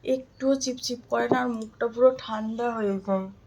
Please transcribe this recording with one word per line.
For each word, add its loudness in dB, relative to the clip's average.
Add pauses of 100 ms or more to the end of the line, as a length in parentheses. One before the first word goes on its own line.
(140)
একটুও 0 (100)
চিপচিপ -6 (100)
করে 0
না, 2
আর -2
মুখটা -6
পুরো 8 (140)
ঠান্ডা -4 (100)
হয়ে 0 (120)
যায়। 0 (200)